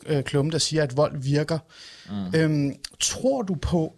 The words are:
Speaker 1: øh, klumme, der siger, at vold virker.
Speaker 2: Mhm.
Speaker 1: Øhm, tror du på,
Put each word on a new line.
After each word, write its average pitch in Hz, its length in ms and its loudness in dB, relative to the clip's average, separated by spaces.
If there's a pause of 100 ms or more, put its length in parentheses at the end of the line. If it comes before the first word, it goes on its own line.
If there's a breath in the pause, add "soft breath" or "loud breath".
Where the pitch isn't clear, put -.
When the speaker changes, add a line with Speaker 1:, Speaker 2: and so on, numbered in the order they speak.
Speaker 1:
øh, 143 180 0
klumme, 143 280 0
der 160 60 0
siger, 151 260 0
at 131 140 -2
vold 151 200 2
virker. 143 420 0 (500 loud breath)
Speaker 2:
Mhm. 190 260 -4
Speaker 1:
Øhm, 151 400 2 (240)
tror 262 420 0
du 190 140 -2
på, 160 420 0